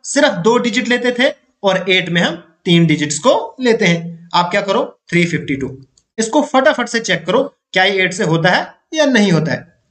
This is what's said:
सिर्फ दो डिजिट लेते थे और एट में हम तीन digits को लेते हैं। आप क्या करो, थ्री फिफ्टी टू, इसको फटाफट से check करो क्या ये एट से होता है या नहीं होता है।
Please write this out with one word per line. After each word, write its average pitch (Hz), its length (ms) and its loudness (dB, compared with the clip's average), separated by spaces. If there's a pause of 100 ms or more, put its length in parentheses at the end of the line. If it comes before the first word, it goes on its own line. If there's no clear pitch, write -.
सिर्फ 269 340 0
दो 226 200 2
डिजिट 233 280 -2
लेते 247 320 0
थे 269 140 2 (300)
और 185 260 0
एट 180 200 0
में 170 120 0
हम 180 140 -2 (300)
तीन 170 220 6
digits 147 320 0
को - 400 0
लेते 226 260 2
हैं। - 500 -4
आप - 160 2
क्या 202 100 0
करो, 196 220 -2 (260)
थ्री 175 160 2
फिफ्टी 143 300 -6
टू, 131 220 -8 (400)
इसको 226 260 0
फटाफट 262 440 0
से 226 140 -4
check 170 240 -4
करो 220 180 0 (300)
क्या 185 100 2
ये 190 200 0
एट 180 100 -2
से - 120 -6
होता 160 240 0
है - 260 -2 (180)
या 311 120 2
नहीं 214 260 2
होता 151 200 0
है। 120 140 -8 (260)